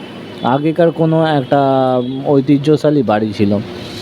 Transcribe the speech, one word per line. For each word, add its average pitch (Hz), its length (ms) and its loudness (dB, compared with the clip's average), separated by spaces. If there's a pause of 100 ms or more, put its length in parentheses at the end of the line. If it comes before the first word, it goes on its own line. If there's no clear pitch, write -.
(440)
আগেকার 151 480 0
কোনো 160 340 0
একটা 143 360 0 (680)
ঐতিহ্যশালী 143 760 2
বাড়ি 107 300 0
ছিল। 101 240 0 (440)